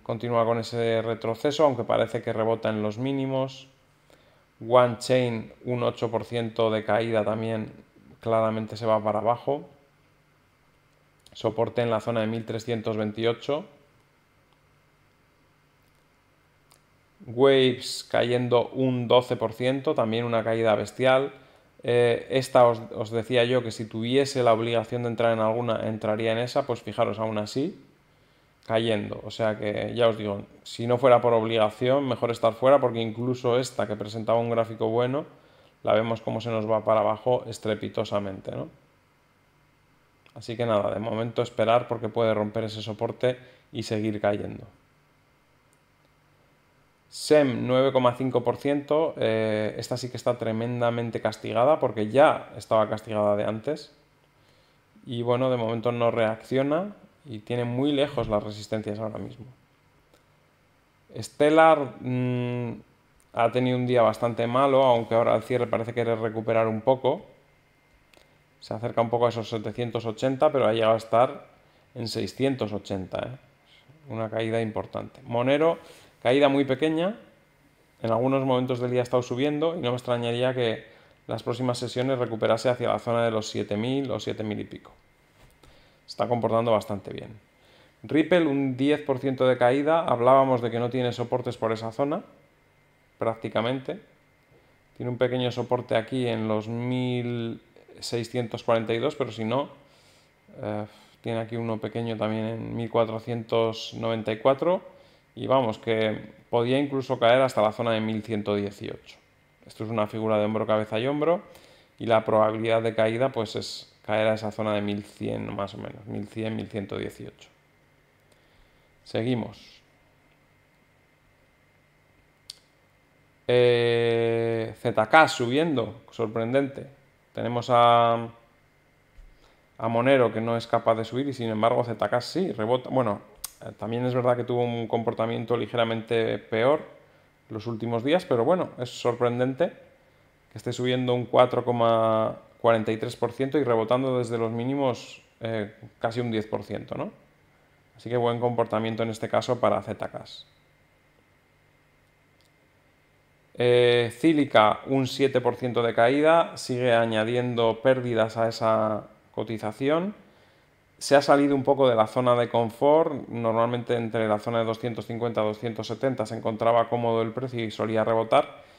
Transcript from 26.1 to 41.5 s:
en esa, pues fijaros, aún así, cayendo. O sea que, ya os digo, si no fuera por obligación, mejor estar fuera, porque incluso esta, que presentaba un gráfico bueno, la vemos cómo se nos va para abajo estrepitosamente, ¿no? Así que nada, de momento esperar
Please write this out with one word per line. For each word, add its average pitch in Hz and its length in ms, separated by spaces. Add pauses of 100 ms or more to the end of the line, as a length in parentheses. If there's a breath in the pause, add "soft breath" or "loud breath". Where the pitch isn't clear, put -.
en 113 60
esa, 123 280
pues 120 140
fijaros, 110 380
aún 110 180
así, 131 420 (920 soft breath)
cayendo. 110 540
O 104 80
sea 107 260
que, 107 380
ya 117 120
os 113 80
digo, 104 280 (180)
si - 240
no 120 140
fuera 123 220
por 120 120
obligación, 113 760
mejor 120 220
estar 113 240
fuera, 131 260
porque 120 220
incluso 120 560
esta, 127 300
que 104 80
presentaba 110 420
un 117 140
gráfico 113 380
bueno, 123 360 (560 soft breath)
la 113 120
vemos 113 280
cómo 117 180
se 117 120
nos 110 180
va 110 160
para 110 140
abajo 110 480
estrepitosamente, 107 1040
¿no? 143 160 (1700)
Así 120 200
que 120 120
nada, 107 260
de 104 60
momento 113 420
esperar 117 460